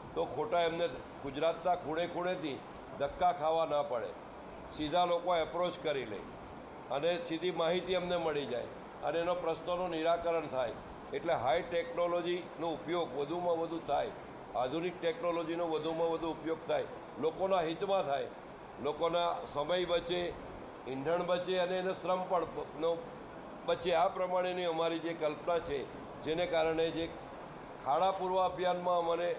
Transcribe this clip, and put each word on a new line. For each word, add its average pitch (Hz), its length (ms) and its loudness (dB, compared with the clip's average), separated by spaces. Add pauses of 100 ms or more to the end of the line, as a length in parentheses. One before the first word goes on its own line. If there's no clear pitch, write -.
(140)
તો 165 120 2
ખોટા 156 340 2
એમને 170 260 2 (360)
ગુજરાતના 165 540 2
ખૂણે 160 320 -2
ખૂણેથી 170 500 -2 (400)
ધક્કા 170 340 2
ખાવા 160 340 2
ના 147 160 2
પડે, 123 280 -2 (600)
સીધા 156 360 2
લોકો 175 300 2
approach 165 420 0
કરી 139 280 0
લે 101 140 -6 (680)
અને 160 280 2
સીધી 170 340 -2
માહિતી 180 440 2
અમને 175 200 0
મળી 151 300 2
જાય 117 220 -2 (360)
અને 151 140 2
એનો 170 160 2
પ્રશ્નોનું 175 560 0
નિરાકરણ 165 580 2
થાય. 127 260 0 (380)
એટલે 151 220 0
હાઈ 143 280 2
ટેકનોલોજીનો 175 1080 0
ઉપયોગ 156 360 0 (100)
વધુમાં 170 400 2
વધુ 165 280 -2
થાય, 139 260 2 (440)
આધુનિક 165 440 0
ટેકનોલોજીનો 165 680 0
વધુમાં 160 440 2
વધુ 165 200 0
ઉપયોગ 156 360 -4
થાય, 143 200 2 (340)
લોકોના 170 420 2
હિતમાં 185 420 2
થાય, 139 240 0 (540)
લોકોના 165 480 2 (160)
સમય 170 400 0
બચે, 170 340 2 (680)
ઈંધણ 143 380 2
બચે 180 340 2
અને 180 180 2
એનો 185 160 0
શ્રમ 185 340 0
પણ 180 160 4
બ-, 147 360 -6
નો 165 160 2 (720)
બચે. 170 280 2
આ 170 140 6
પ્રમાણેની 180 560 0
અમારી 165 340 2
જે 165 160 -2
કલ્પના 156 460 0
છે, 143 180 -2 (460)
જેને 165 220 2
કારણે 160 440 4
જે 160 200 -2 (760)
ખાડા 170 280 4
પૂરવા 185 320 2
અભિયાનમાં 180 540 2
અમને 170 300 2 (100)